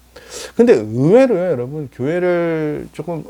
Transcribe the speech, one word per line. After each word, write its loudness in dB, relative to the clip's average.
근데 6
의외로요, 2
여러분, -6
교회를 -2
조금 -10